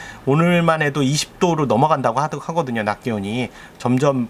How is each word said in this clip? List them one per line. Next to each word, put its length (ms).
오늘만 560
해도 200
이십 360
도로 280
넘어간다고 540
하드-, 160
하거든요. 460
낮 200
기온이. 480
점점 520